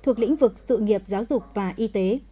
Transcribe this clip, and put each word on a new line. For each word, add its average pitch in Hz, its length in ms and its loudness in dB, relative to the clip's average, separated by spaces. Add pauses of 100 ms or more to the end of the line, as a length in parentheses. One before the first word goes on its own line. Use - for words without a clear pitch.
thuộc 233 160 2
lĩnh 240 160 2
vực 247 200 2
sự - 220 -2
nghiệp 208 280 0
giáo 202 180 -4
dục 233 200 -2 (100)
và 190 220 -4
y 226 120 -2
tế. 208 320 0 (120)